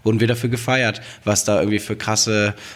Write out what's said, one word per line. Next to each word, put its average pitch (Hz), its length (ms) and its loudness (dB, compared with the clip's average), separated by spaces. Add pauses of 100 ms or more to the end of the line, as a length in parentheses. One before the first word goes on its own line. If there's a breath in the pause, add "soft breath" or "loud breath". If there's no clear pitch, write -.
wurden 113 160 2
wir 117 80 4
dafür 120 220 0
gefeiert, 120 540 0 (200 loud breath)
was 104 220 2
da 104 160 2
irgendwie 104 180 2
für 104 160 -6
krasse 104 600 0 (220 loud breath)